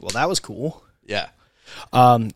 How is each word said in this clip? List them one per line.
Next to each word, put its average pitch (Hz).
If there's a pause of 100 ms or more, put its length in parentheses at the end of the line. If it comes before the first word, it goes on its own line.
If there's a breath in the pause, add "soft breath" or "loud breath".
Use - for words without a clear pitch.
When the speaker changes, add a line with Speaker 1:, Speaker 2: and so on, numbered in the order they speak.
Speaker 1:
"Well, 104
that 135
was 180
cool." 123 (240)
Speaker 2:
Yeah. 101 (680 loud breath)
Speaker 1:
Um, 123